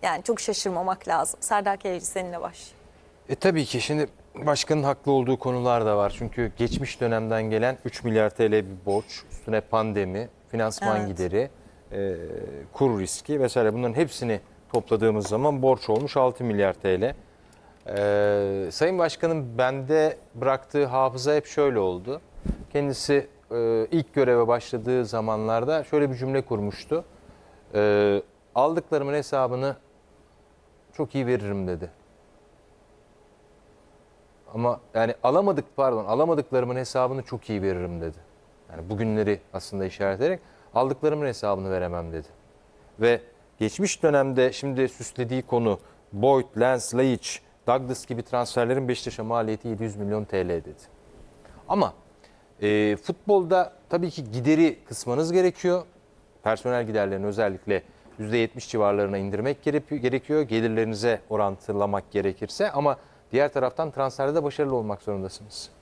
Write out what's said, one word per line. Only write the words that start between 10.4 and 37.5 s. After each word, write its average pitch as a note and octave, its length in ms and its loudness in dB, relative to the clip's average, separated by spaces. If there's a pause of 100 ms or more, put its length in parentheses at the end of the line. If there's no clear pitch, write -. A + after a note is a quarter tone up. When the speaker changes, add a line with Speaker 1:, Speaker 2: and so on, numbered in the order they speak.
Speaker 2:
finansman A2 480 0
Speaker 1:
Evet. G#2 100 -2
Speaker 2:
gideri, F#2+ 420 0 (420)
e, G2 240 -4 (580)
kur A#2+ 260 2
riski C#3 400 -4
vesaire, A#2 340 2
bunların A#2+ 200 -2
hepsini A#2+ 460 -2 (340)
topladığımız G#2+ 540 2
zaman C3 340 0
borç C3 280 2
olmuş B2 280 0
altı B2+ 260 2
milyar G2+ 300 2
T F#2 280 0
L. C3 140 0 (720)
E, G2+ 840 2
Sayın F3+ 280 0
Başkan'ın D#3+ 580 0
bende C#3 600 2 (180)
bıraktığı C3+ 500 0
hafıza C3 480 2
hep D3 120 2
şöyle C#3 340 2
oldu. F#2+ 420 -2 (520)
Kendisi, C#3+ 540 0 (240)
e, A2+ 400 0
ilk E3 220 0
göreve B2 340 6
başladığı A#2+ 580 0
zamanlarda A2+ 760 0
şöyle D3 280 2
bir B2+ 40 -6
cümle C3+ 260 -2
kurmuştu. A2 640 -4 (680)
E, G#2 480 4 (340)
"Aldıklarımın D3 580 2
hesabını C3+ 640 -2 (1160)
çok C#3+ 220 -6
iyi C3 120 -2
veririm." G2+ 400 -2
dedi. F2 220 -6 (2750)
Ama A#2 260 0 (140)
yani A2+ 300 2
alamadık, E3 420 2 (100)
pardon, B2 300 0
"Alamadıklarımın B2+ 720 0
hesabını B2+ 480 -2
çok - 260 -12
iyi G#2 120 -2